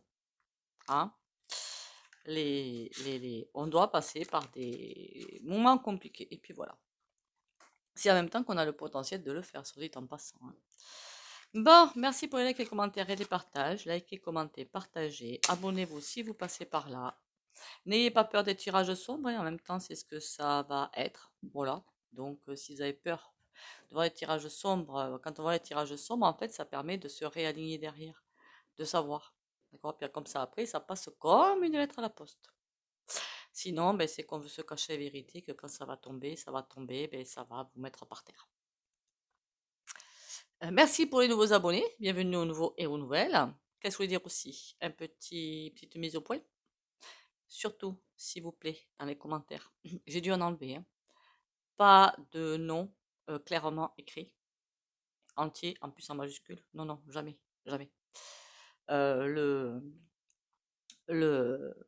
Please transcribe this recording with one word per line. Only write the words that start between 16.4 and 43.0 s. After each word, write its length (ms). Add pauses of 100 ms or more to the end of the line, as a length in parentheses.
par 240
là. 280 (680)
N'ayez 260
pas 140
peur 180
des 120
tirages 380
sombres, 360
et 80
en 60
même 160
temps, 200
c'est 160
ce 80
que 160
ça 440
va 300
être. 380 (220)
Voilà. 280 (300)
Donc, 380
euh, 60
si 200
vous 60
avez 120
peur 400 (560)
de 40
voir 100
les 80
tirages 380
sombres, 480
euh, 220
quand 200
on 40
voit 100
les 80
tirages 340
sombres, 320
en 60
fait, 180
ça 140
permet 320
de 100
se 160
réaligner 540
derrière, 460 (540)
de 60
savoir. 500 (380)
D'accord ? 260
Puis 140
comme 160
ça, 140
après, 240
ça 140
passe 380
comme 460
une 100
lettre 260
à 20
la 80
poste. 420 (1000)
Sinon, 400
ben, 140
c'est 160
qu'on 160
veut 100
se 120
cacher 320
la 60
vérité, 420
que 120
quand 160
ça 160
va 120
tomber, 380
ça 160
va 100
tomber, 460
ben, 180
ça 200
va 280
vous 80
mettre 240
par 180
terre. 240 (2250)
Euh, 80
merci 340
pour 160
les 60
nouveaux 260
abonnés. 320 (140)
Bienvenue 360
aux 100
nouveaux 320
et 100
aux 100
nouvelles. 560 (260)